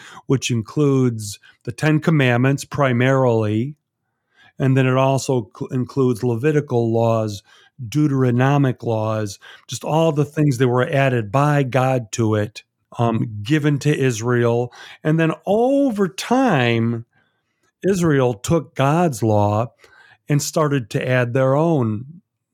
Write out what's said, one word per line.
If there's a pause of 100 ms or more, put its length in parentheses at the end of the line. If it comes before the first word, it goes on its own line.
(260)
which
includes (220)
the
Ten
Commandments
primarily. (800)
And
then
it
also
cl-,
includes
Levitical
laws, (460)
Deuteronomic
laws, (280)
just
all
the
things
that
were
added
by
God
to
it, (340)
um,
given
to
Israel. (280)
And
then (140)
over
time, (760)
Israel
took
God's
law (560)
and
started
to
add
their
own (340)